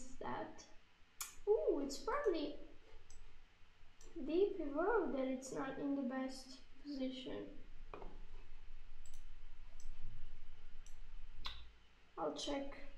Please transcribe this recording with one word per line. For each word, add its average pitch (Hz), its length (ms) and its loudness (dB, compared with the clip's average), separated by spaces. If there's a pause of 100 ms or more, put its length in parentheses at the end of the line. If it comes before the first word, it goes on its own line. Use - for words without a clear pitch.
(200)
that. - 420 -4 (840)
Ooh, 415 360 6
it's 277 140 -2
probably 427 580 2 (1600)
the 330 400 6
pivot 320 560 4
that 262 140 2
it's 262 260 -2
not 269 280 -2
in 277 160 0
the 277 60 0
best 262 560 -4 (240)
position. 262 600 -4 (4000)
I'll 147 160 0
check. - 400 0 (240)